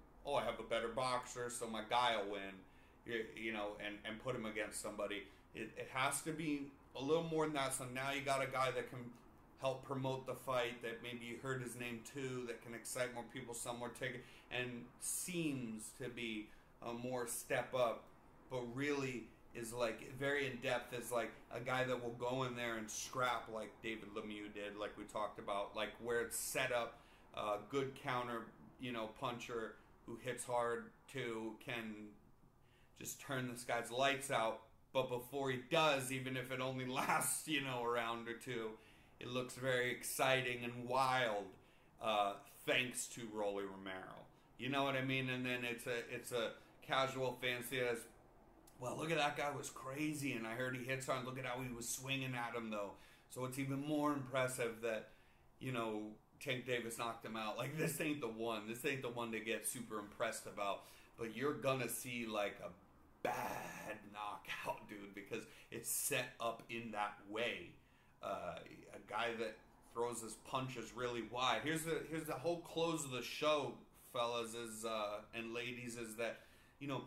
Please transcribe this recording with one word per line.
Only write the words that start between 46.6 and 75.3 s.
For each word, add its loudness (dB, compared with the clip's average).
casual 2
fan 2
says, 2
"Well, -2
look 0
at 6
that 4
guy 2
was -6
crazy, 0
and -2
I -2
heard 0
he -4
hits -2
hard. 0
Look -4
at -4
how -2
he -4
was -4
swinging 0
at -2
him, -2
though." -2
So -2
it's -2
even 0
more 6
impressive 2
that, 0
you -2
know, 0
Tank 0
Davis 0
knocked -2
him -4
out. 0
Like, -2
this 2
ain't 2
the 2
one. 0
This -4
ain't 2
the -2
one -2
to 0
get 0
super -4
impressed -2
about. 0
But -4
you're 2
gonna 2
see, -4
like, 2
a -8
bad -2
<laughs> -16
knockout, -4
dude, -10
because -4
it's -4
set 2
up 0
in -4
that 0
way. -2
Uh, -2
a -14
guy 0
that -2
throws 0
his -8
punches -2
really 0
wide. 4
Here's 2
the, 0
here's -2
the -2
whole 2
close 0
of -4
the 0
show, 4
fellas, 2
is, -4
uh, 0